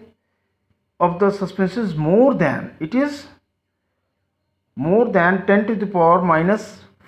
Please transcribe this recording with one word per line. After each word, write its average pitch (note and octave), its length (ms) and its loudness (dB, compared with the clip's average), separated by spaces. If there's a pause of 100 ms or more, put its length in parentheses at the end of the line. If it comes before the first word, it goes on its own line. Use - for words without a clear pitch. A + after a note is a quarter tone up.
(1000)
of F3 180 -2
the G3 120 2
suspension G3 540 -4
is F3+ 100 -6
more F#3+ 400 2
than, D#3 440 -2
it D#3+ 160 -8
is C#4+ 320 -2 (1500)
more F3+ 320 2
than F#3 380 0
ten G#3 200 2
to A3+ 80 -2
the G3+ 120 -4
power F3 340 2
minus F3+ 600 0 (280)